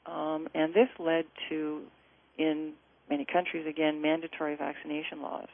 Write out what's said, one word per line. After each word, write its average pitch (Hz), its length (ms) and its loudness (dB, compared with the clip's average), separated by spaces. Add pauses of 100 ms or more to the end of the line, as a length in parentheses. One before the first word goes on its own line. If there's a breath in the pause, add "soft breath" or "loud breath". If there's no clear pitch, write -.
um, 156 480 -4
and 160 180 2
this 226 160 8 (100)
led 165 260 2 (240)
to, 151 340 -2 (560)
in 156 340 0 (360)
many 143 220 0
countries, 170 380 0
again, 151 320 2
mandatory 156 560 0
vaccination 151 640 -6
laws. - 340 -6